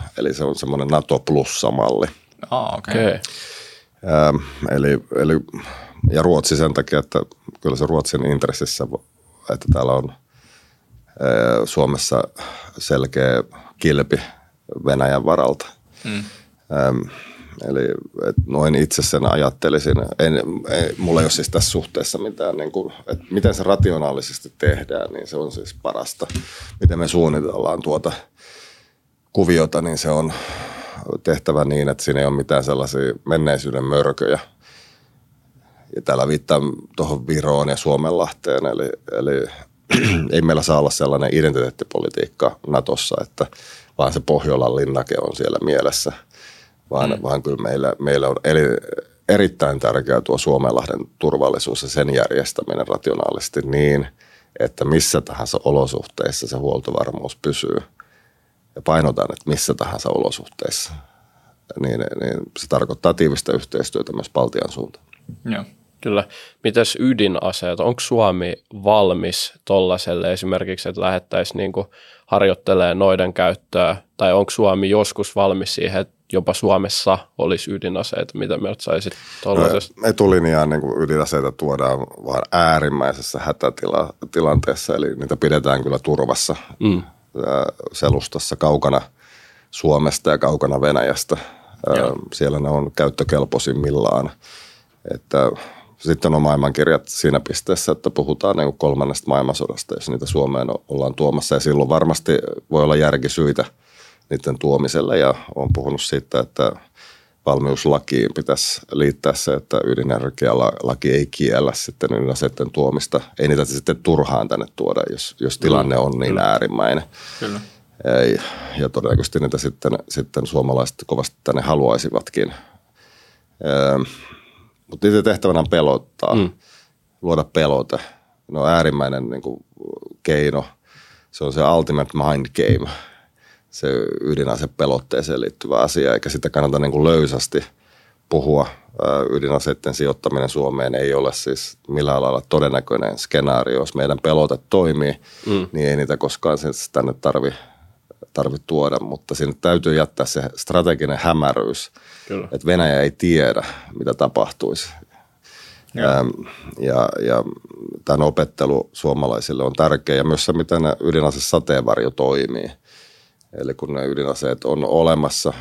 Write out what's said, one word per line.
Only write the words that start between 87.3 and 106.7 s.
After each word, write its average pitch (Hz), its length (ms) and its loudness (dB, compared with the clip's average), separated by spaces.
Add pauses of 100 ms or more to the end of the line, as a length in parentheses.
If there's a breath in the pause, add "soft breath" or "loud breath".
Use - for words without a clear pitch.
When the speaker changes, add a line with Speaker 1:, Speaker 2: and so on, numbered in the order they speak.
Speaker 1:
ää, 67 200 0 (260)
selustassa 71 640 -2
kaukana 69 440 2 (680 soft breath)
Suomesta 76 600 2
ja 76 80 2
kaukana 69 420 0
Venäjästä. 69 560 0 (500 loud breath)
Ää, 65 100 2
Speaker 2:
Joo. 62 200 0 (160)
Speaker 1:
siellä 71 280 0
ne 71 80 -2
on 71 240 0
käyttökelpoisimmillaan. 69 1400 0 (840 loud breath)
Että 67 360 0 (480 loud breath)
sitten 80 360 0
on 76 80 4
maailmankirjat 73 640 2
siinä 71 420 0
pisteessä, - 440 -2
että - 180 -2
puhutaan 76 460 -2
niinku 73 160 0
kolmannesta 69 560 -2
maailmansodasta, - 640 -2
jos - 160 -10
niitä 64 160 -4
Suomeen 67 440 0
o-, - 180 -6
ollaan 67 260 -2
tuomassa. 73 420 0
Ja 69 40 2
silloin 71 280 2
varmasti 80 440 2 (380)
voi 78 120 4
olla 76 140 4
järkisyitä 71 680 2 (640 soft breath)
niiden 67 280 -4
tuomiselle, 71 600 0
ja 67 160 4 (200)
olen 67 200 -2
puhunut 67 280 -4
siitä, - 380 -2
että - 320 -2 (760 soft breath)